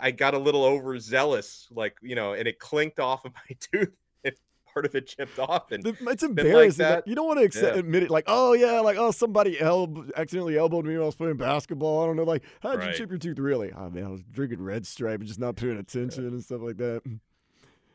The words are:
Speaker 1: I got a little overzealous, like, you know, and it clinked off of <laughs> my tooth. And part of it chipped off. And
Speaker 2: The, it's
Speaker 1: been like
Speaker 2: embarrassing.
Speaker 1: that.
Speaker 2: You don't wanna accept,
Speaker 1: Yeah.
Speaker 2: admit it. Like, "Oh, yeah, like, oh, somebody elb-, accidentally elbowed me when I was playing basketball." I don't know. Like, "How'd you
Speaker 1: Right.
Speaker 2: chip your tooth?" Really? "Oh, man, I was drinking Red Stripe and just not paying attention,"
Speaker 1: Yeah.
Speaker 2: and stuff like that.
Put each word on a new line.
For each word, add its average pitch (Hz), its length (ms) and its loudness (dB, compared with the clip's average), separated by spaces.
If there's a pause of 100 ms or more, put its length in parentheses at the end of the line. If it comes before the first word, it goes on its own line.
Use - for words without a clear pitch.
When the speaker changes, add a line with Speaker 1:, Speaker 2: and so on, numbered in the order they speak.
Speaker 1:
I 131 100 0
got 139 240 2
a 139 40 -2
little 139 260 4
overzealous, 131 1080 0
like, 113 320 -6
you 123 120 -10
know, 101 180 -2
and 110 140 -6
it 113 120 -4
clinked 151 400 -2
off 131 260 -2
of 123 80 -16
<laughs> - 160 -20
my 127 100 -14
tooth. - 360 -2 (300)
And 135 100 -4 (380)
part 147 140 -2
of 135 80 -6
it 135 120 -4
chipped - 320 -10
off. 160 320 -4
And 104 140 -6
Speaker 2:
The, 226 100 -2 (120)
it's 262 160 -2 (120)
Speaker 1:
been 147 160 4
like 208 260 8
Speaker 2:
embarrassing. - 0 -
Speaker 1:
that. 165 280 2
Speaker 2:
You 220 100 -6
don't 311 120 0
wanna 294 140 2
accept, 202 340 4
Speaker 1:
Yeah. - 0 -
Speaker 2:
admit 180 280 2
it. 160 60 0
Like, 160 180 2
"Oh, 240 260 6
yeah, 240 260 6
like, 214 180 4
oh, 226 140 2
somebody 202 460 2
elb-, 160 580 0
accidentally 160 420 -2
elbowed 165 280 2
me 156 80 -4
when 165 80 -2
I 156 40 0
was 151 100 -2
playing 160 220 -4
basketball." 147 640 0
I 165 40 2
don't 165 100 0
know. 160 80 0
Like, 160 200 0 (180)
"How'd 240 200 -4
you 90 80 -4
Speaker 1:
Right. - 20 -2
Speaker 2:
chip 180 180 -4
your 180 100 -8
tooth?" 156 200 -6
Really? 131 340 -2
"Oh, 92 160 -12
man, 87 160 -8
I 98 40 -8
was 95 140 -12
drinking 113 380 -6
Red 98 260 -6
Stripe 110 320 -6
and 107 80 -10
just 101 120 -12
not 120 180 -6
paying 120 200 -4
attention," 123 460 -8
Speaker 1:
Yeah. 123 40 -6
Speaker 2:
and 123 160 -8
stuff 123 180 -10
like 113 160 -10
that. 117 240 -6 (920)